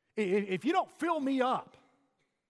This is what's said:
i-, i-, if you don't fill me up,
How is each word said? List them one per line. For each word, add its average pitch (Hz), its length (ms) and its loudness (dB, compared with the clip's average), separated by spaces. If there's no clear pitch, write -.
i-, 220 60 0
i-, 202 260 0
if 185 160 -4
you 285 80 2
don't 370 260 0
fill 320 220 0
me 269 220 0
up, 240 340 -2